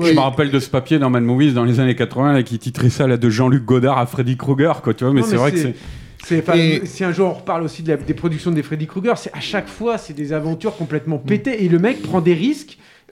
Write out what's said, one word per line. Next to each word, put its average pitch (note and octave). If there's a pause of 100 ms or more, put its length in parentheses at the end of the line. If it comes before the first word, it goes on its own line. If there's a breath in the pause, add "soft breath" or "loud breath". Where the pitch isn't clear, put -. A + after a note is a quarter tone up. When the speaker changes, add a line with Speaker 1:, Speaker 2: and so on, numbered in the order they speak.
Speaker 1:
je E3+
Speaker 2:
ouais. E3
Speaker 1:
me D3
rappelle C3+
de C#3
ce C3
papier C#3+
dans C3+
Mad B2
Movies B2+
dans A#2+
les B2
années B2+
quatre-vingts, B2
là, C3+
qui A#2
titrait B2
ça, C#3
là, B2+
de A#2
Jean-Luc B2
Godard B2+
à A#2+
Freddy B2+
Krueger, C#3
quoi, A2+
tu -
vois, C3+
mais C#3
Speaker 2:
Non, A#2
Speaker 1:
c'est D#3
Speaker 2:
mais A#2+
Speaker 1:
vrai C3+
que F3+
Speaker 2:
c'est, D#3
Speaker 1:
c'est B2+ (520 loud breath)
Speaker 2:
c'est, E3 (100)
enfin, E3+
Speaker 3:
Et D#3+
Speaker 2:
si -
un F3+
jour F#3
on D#3
reparle E3
aussi D#3+
de D#3+
la, D3+
des D3
productions D#3+
des D3+
Freddy D#3
Krueger, G3
c'est, -
à -
chaque -
fois, A3+
c'est -
des C#3+
aventures D#3+
complètement D#3
Speaker 3:
Mm. C3
Speaker 2:
pétées, G3+
et F3+
le E3+
mec A3+
prend -
des E3+
risques, B3 (360 soft breath)